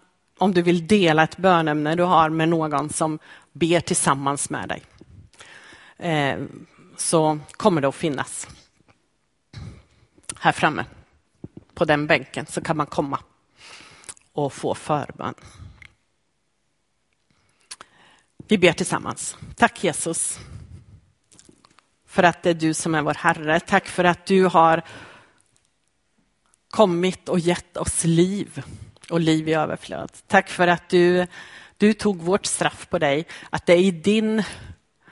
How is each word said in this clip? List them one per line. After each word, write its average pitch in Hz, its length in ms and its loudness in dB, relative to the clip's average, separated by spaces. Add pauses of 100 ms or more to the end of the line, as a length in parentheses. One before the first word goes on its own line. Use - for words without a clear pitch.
(380)
om 190 160 2
du 175 80 4
vill 175 260 0
dela 160 360 4
ett - 140 -4
bönämne 160 580 2
du 175 80 0
har 165 260 4
med 160 200 0
någon 151 400 -2
som 156 300 -4 (320)
ber 165 280 2
tillsammans 143 680 -2
med 127 200 -8
dig. - 140 -8 (1120)
Eh, 143 420 -2 (580)
så 156 420 0 (120)
kommer 175 300 2
det 139 60 2
att 131 80 -2
finnas - 520 -6 (1900)
här 160 120 2
framme - 340 -2 (880)
på 170 120 -2
den 151 220 0
bänken, 139 380 -2
så - 160 -8
kan 156 160 -4
man 147 100 -2
komma 139 320 -4 (1160)
och 143 180 -4
få 113 220 -4
förbön. - 580 -6 (3250)
Vi 214 100 2
ber 170 160 4
tillsammans. - 640 -6 (180)
Tack, - 280 0
Jesus, - 560 -4 (1700)
för - 160 0
att 170 200 2
det 180 60 2
är 170 40 4
du 160 200 0
som 160 220 -2
är 147 60 0
vår 151 120 -2
Herre. 165 460 0
Tack - 280 0
för - 160 -4
att 175 220 2
du 190 200 4
har 165 360 4 (1900)
kommit 180 600 0
och 180 100 0
gett 175 380 -4
oss - 260 -6
liv 170 600 0 (460)
och 170 100 -2
liv 156 300 0
i 156 40 2
överflöd. 160 580 -6 (160)
Tack 190 220 2
för 175 180 0
att 175 220 0
du, 180 380 4 (500)
du 214 160 4
tog 196 280 -2
vårt 180 240 0
straff - 440 -4
på 175 100 -2
dig, 151 280 0 (220)
att - 160 -6
det 180 80 6
är 175 60 8
i 190 120 4
din 214 520 0 (680)